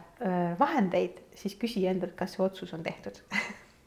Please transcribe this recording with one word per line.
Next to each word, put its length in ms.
äh, 380
vahendeid, 640
siis 260
küsi 320
endalt, 260
kas 220
see 80
otsus 320
on 80
tehtud. 320
<laughs> 240